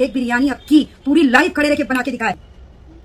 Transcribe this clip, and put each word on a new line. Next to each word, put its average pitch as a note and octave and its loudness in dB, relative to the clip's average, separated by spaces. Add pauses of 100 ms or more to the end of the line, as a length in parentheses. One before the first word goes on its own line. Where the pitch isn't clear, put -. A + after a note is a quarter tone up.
एक B3+ -2
बिरयानी B3 -2
अक्की C#4 0 (180)
पूरी D4+ 2
live C#4 2
खड़े D4 0
रह D4 0
के C#4+ -2
बना B3+ -2
के C4 -6
दिखाए। A3+ -4 (720)